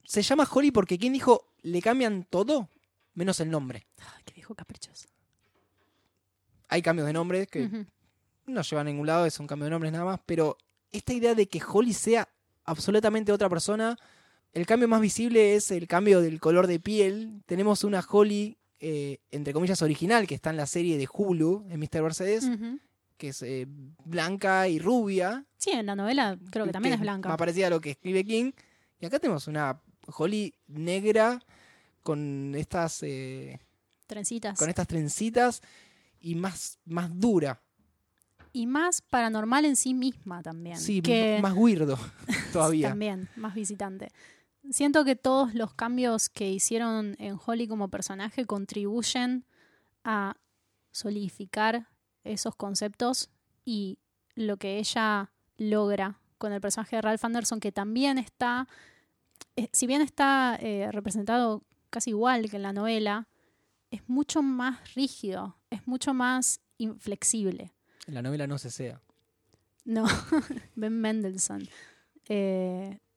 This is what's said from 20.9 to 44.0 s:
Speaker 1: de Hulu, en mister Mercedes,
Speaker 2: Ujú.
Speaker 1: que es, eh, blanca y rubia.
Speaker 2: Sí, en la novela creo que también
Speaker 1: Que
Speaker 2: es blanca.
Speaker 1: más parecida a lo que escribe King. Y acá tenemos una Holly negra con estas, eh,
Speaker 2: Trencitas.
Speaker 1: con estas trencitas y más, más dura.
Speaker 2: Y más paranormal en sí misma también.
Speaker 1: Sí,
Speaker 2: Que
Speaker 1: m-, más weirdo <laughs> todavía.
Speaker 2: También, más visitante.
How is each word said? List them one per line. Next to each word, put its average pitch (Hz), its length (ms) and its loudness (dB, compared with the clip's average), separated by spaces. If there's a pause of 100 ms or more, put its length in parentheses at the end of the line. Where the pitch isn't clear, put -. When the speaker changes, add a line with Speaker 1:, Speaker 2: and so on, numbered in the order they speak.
Speaker 1:
de 135 140 -2
Hulu, 190 580 2
en 165 100 -6
mister 156 220 -4
Mercedes, 190 440 0
Speaker 2:
Ujú. 240 340 -4 (380)
Speaker 1:
que 151 120 -12
es, - 140 -12
eh, 131 240 -6 (360)
blanca 190 640 0
y 160 120 0
rubia. 202 640 0 (120)
Speaker 2:
Sí, - 140 -2
en 226 140 -2
la 202 100 -4
novela 208 420 0 (120)
creo 220 160 -2
que - 60 -2
también 226 220 0
Speaker 1:
Que - 20 2
Speaker 2:
es 208 60 -2
blanca. 196 280 -4
Speaker 1:
más 160 80 0
parecida 170 300 2
a - 20 2
lo 165 100 2
que 151 120 -6
escribe 185 340 0
King. 226 260 0 (480)
Y 180 60 -10
acá 247 140 -2
tenemos 196 280 -2
una 151 320 -2 (280)
Holly 190 480 -2 (120)
negra 208 720 2 (640)
con 139 540 -4
estas, 160 480 -4
eh, 131 560 -10 (480)
Speaker 2:
Trencitas. 208 500 -8
Speaker 1:
con 156 120 2
estas 175 180 -2
trencitas 226 720 0 (580)
y 170 140 -8
más, 170 520 -6
más 170 280 -4
dura. 175 480 2 (920)
Speaker 2:
Y 233 120 -2
más 311 380 0
paranormal 233 640 2
en 285 100 4
sí 262 180 0
misma 247 480 -4
también. 165 380 -10
Speaker 1:
Sí, 196 240 0
Speaker 2:
Que 220 320 4
Speaker 1:
m-, 208 80 2
más 190 120 2
weirdo 170 420 4 (300)
<laughs> - 240 -4
todavía. 156 380 2
Speaker 2:
También, 208 460 -6
más 220 180 -10
visitante. 196 580 -8 (600)